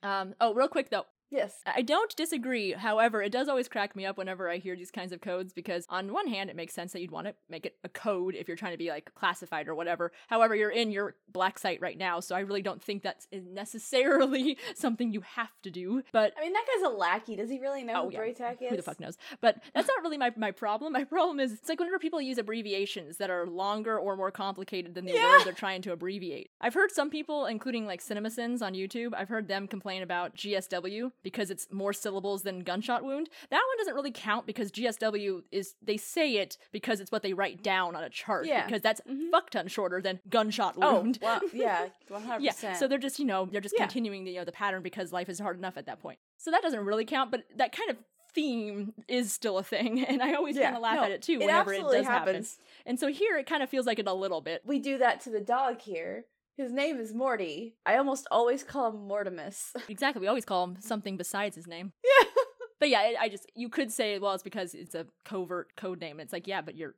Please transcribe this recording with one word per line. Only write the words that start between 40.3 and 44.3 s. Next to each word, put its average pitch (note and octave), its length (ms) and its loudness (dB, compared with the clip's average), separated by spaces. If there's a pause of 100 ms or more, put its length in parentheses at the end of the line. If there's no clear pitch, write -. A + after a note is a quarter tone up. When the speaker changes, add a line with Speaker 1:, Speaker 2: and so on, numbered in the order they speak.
Speaker 2:
Oh, C#4 200 8
Speaker 1:
wound. A3 200 2
Speaker 2:
well, A#3 260 2
Speaker 1:
<laughs> E4 60 -4
Speaker 2:
yeah, G#3 340 2 (220)
one G3+ 140 -8
hundred A#3 240 -2
percent. - 260 -2
Speaker 1:
Yeah, - 0 -
so C4+ 140 2
they're C#4 100 4
just, C4+ 220 -2
you C#4+ 60 0
know, F#3+ 260 2
they're G#3 100 -2
just G#3 160 -4
Speaker 2:
Yeah. A#4+ 80 4
Speaker 1:
continuing G3+ 400 -2
the, F#3 60 -8